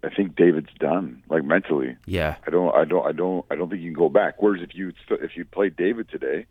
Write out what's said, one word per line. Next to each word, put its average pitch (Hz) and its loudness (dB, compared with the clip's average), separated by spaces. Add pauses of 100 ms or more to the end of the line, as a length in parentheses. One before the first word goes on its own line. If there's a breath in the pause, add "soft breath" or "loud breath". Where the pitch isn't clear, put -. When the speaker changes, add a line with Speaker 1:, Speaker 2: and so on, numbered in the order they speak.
Speaker 1:
I - -6
think 98 -2
David's 82 4
done, 76 -2
like, 78 2
mentally. 71 0
Speaker 2:
Yeah. 82 0 (120)
Speaker 1:
I - -4
don't, 87 2
I 80 6
don't, 87 0
I 78 0
don't, 90 -2
I - -4
don't 85 -4
think 92 -6
you 85 -8
can 80 -8
go 85 6
back. 101 2
Whereas 101 2
if - -16
you 90 -10 (120)
st-, - -4
if - -10
you 85 -8
played 95 -2
David 110 0
today 78 -6